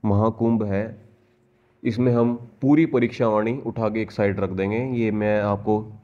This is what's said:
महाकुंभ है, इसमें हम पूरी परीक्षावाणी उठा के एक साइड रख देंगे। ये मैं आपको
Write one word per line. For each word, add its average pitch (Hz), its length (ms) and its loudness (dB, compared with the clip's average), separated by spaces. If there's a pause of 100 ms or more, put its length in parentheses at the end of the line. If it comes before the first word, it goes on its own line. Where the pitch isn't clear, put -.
महाकुंभ 110 600 2
है, 101 200 -2 (960)
इसमें 120 300 0
हम 120 220 2 (280)
पूरी 147 260 4
परीक्षावाणी 117 680 0 (100)
उठा 113 220 -2
के 110 140 -2
एक 104 80 -6
साइड 101 300 0
रख 95 120 -2
देंगे। 101 320 -2 (100)
ये 113 180 0
मैं 107 300 0
आपको 104 360 0 (260)